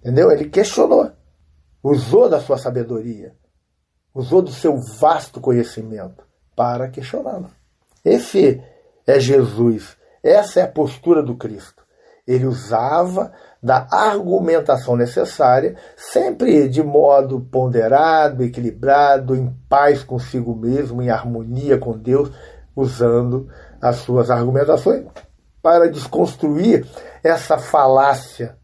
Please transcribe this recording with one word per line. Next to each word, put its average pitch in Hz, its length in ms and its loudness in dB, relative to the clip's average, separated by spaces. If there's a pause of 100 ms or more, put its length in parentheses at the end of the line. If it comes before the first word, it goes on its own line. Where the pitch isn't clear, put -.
Entendeu? 143 300 2
Ele 151 180 0
questionou, - 640 0 (720)
usou 139 460 2
da 156 120 0
sua 135 160 -2
sabedoria, 117 800 -8 (800)
usou 135 260 2
do 180 120 -4
seu 147 260 -2 (220)
vasto 151 400 0
conhecimento 110 840 -4 (320)
para 123 320 -4
questioná-lo. 190 640 -12 (540)
Esse 196 580 2 (440)
é 139 140 4
Jesus, 117 760 0 (260)
essa 196 380 4
é - 20 4
a - 60 0
postura 156 540 0
do 123 140 -4
Cristo. 107 460 -14 (420)
Ele 127 220 0
usava 135 840 -2 (280)
da - 300 0
argumentação 175 1040 0
necessária, 127 800 0 (220)
sempre 247 720 0
de 127 120 -2
modo 143 600 2
ponderado, 127 1040 0
equilibrado, 131 920 0
em 131 180 -4 (160)
paz 143 360 2
consigo 120 500 -6
mesmo, 120 480 -4
em 123 80 -2
harmonia 120 680 -2
com 113 200 -8
Deus, 127 320 0 (460)
usando 123 720 -2 (320)
as 123 160 0
suas 123 340 0
argumentações 139 760 0 (560)
para 170 300 4
desconstruir 165 960 -2 (380)
essa 160 340 0
falácia 135 1040 0